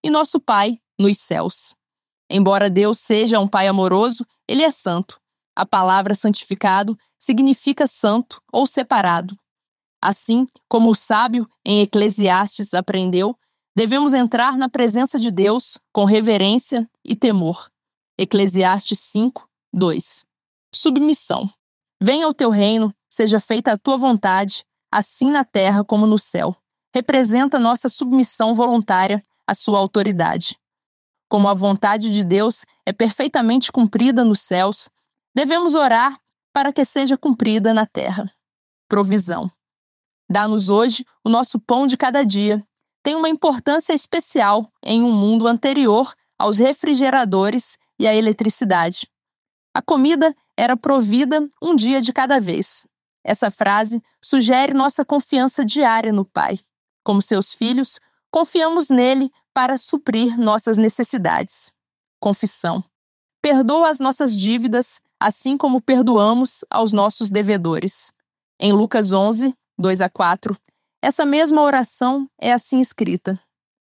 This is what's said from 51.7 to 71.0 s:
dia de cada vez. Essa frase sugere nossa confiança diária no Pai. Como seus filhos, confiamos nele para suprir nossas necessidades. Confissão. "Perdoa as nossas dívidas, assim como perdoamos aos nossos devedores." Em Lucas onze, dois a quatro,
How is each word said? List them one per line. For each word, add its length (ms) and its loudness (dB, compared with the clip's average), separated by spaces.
dia 240 2
de 120 -2
cada 280 0
vez. 440 -6
Essa 240 -2
frase 540 -2
sugere 540 2
nossa 300 0
confiança 600 -2
diária 480 0
no 120 0
Pai. 340 -4
Como 180 0
seus 320 -2
filhos, 440 -4
confiamos 600 0
nele 420 2
para 240 0
suprir 600 -2
nossas 380 0
necessidades. 960 -2
Confissão. 640 -4
"Perdoa 480 2
as 100 -2
nossas 380 -2
dívidas, 640 -2
assim 380 -2
como 240 0
perdoamos 920 2
aos 220 0
nossos 380 0
devedores." 800 -2
Em 120 2
Lucas 400 0
onze, 420 0
dois 240 0
a 80 -2
quatro, 460 -2